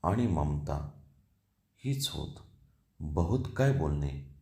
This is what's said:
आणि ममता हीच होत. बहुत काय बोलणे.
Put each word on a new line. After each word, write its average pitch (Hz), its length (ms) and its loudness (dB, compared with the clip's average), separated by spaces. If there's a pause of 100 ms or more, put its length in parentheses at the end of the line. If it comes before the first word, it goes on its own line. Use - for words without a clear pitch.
आणि 110 240 4
ममता 73 640 0 (920)
हीच 135 260 -2
होत. - 260 -8 (640)
बहुत 82 400 2 (180)
काय 135 160 4
बोलणे. 73 380 0 (300)